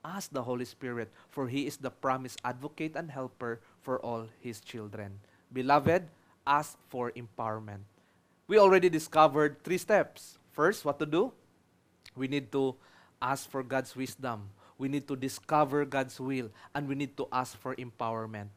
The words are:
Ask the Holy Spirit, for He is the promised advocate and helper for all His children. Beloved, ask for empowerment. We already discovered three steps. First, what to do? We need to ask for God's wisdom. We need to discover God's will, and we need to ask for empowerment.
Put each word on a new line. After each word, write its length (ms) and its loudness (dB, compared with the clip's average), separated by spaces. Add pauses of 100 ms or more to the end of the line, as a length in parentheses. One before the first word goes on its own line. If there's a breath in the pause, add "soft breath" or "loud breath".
Ask 260 -10
the 120 -4
Holy 240 -4
Spirit, 440 -8 (200 loud breath)
for 180 -4
He 180 -2
is 120 -8
the 120 -8
promised 540 -4
advocate 500 -6
and 160 -8
helper 500 -8 (200 soft breath)
for 240 -4
all 240 -6 (100)
His 220 -12
children. 580 -12 (320 soft breath)
Beloved, 560 4 (400 soft breath)
ask 300 0 (100)
for 260 -4
empowerment. 760 -8 (580 soft breath)
We 120 6
already 320 10
discovered 760 4
three 140 -2
steps. 600 0 (140)
First, 320 2
what 140 0
to 80 -2
do? 260 2 (840)
We 140 -4
need 240 -4
to 240 0 (460 soft breath)
ask 260 -2
for 160 -6
God's 320 -4
wisdom. 540 -8 (260 soft breath)
We 120 -4
need 200 -4
to 80 -4
discover 720 0
God's 340 -4
will, 300 -4 (240 loud breath)
and 120 -4
we 80 -4
need 220 -6
to 160 -4
ask 260 -4
for 180 -8
empowerment. 800 -6